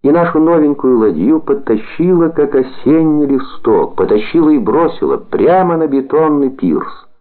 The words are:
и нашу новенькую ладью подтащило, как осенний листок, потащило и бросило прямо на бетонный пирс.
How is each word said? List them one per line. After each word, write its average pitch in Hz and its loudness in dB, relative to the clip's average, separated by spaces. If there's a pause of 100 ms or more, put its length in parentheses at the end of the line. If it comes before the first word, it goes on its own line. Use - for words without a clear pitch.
и 139 2
нашу 170 0
новенькую 147 2
ладью 110 2
подтащило, 160 0
как 147 -2
осенний 151 0
листок, 131 -2
потащило 156 0
и 151 4
бросило 123 -2
прямо 175 0
на 160 -2
бетонный 143 0
пирс. - -6 (120)